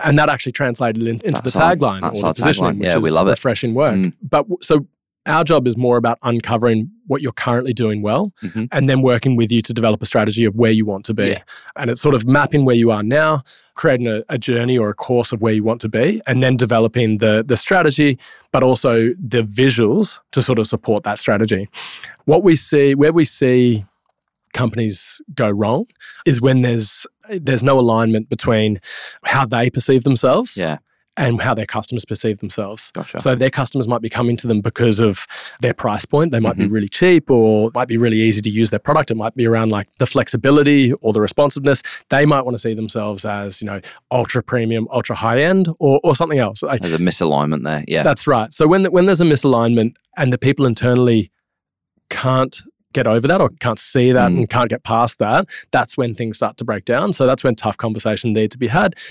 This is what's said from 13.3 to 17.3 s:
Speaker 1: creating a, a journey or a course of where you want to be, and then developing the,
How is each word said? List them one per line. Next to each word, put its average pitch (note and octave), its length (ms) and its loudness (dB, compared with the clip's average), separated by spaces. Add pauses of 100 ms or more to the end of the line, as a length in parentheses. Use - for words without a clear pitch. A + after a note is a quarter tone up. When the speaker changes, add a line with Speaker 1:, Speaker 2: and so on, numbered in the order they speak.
Speaker 1:
creating B2+ 320 0
a, A2 220 -4
a D3 80 -6
journey A#2+ 400 0
or G#2+ 140 0
a G2+ 40 -8
course - 380 -2
of A2 80 -6
where A2 140 2
you G#2+ 100 0
want A2 160 -2
to A2+ 80 -4
be, D3+ 380 0
and B2+ 160 0
then C3 160 2
developing A2+ 600 2
the, A2 280 2